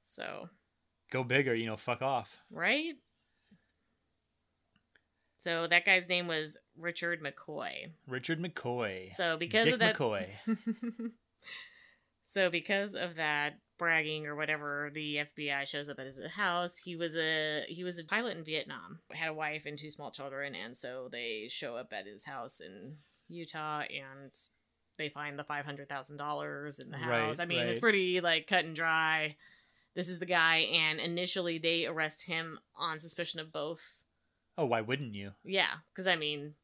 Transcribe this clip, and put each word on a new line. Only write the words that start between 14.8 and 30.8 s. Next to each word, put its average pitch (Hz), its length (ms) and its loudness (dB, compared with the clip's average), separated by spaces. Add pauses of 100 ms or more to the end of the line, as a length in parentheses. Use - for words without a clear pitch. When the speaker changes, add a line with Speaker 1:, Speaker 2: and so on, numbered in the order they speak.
Speaker 1:
the 147 280 -2
F 147 140 -4
B 147 160 -4
I 139 140 0
shows 143 240 -4
up 175 100 -8
at 135 60 -8
his 135 140 -10 (160)
house. 175 420 0
He 175 180 -10
was 165 220 -2
a, 156 500 2
he 165 160 -8
was 180 160 -4
a 165 60 -10
pilot 202 320 -2
in 160 80 -10
Vietnam, 151 540 -6 (120)
had 160 200 -2
a - 40 -6
wife 156 300 -4
and 147 140 -8
two 147 120 -12
small 147 200 -12
children, 139 440 -8
and 113 220 -8
so 127 340 -8
they 117 380 -4
show 120 280 -6
up 117 180 -8
at 98 120 -6
his 104 200 -14
house 131 340 -8
in 160 360 -14 (320)
Utah 156 600 -4
and 135 440 -10 (680)
they 151 100 -4
find 143 300 -8
the 147 60 -6
five 147 200 -4
hundred 143 240 -8
thousand 143 300 -6
dollars 147 600 -4
in - 120 -12
the 147 80 -8
Speaker 2:
Right, 113 280 4
Speaker 1:
house. - 120 -2
I 170 80 0
mean, 170 140 2
it's 117 160 2
Speaker 2:
right. 120 40 0
Speaker 1:
pretty, 185 400 6
like, 165 260 4
cut 180 200 6
and 160 100 -6
dry. 160 600 4 (580)
This 175 160 -2
is 175 80 -6
the 180 80 -4
guy, 165 300 8
and 156 440 4